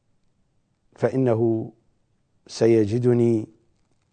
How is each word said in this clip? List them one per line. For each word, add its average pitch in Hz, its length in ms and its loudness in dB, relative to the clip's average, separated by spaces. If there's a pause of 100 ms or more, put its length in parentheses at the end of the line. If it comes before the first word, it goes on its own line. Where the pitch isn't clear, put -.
(960)
فإنه 117 800 -2 (760)
سيجدني 117 1000 0 (680)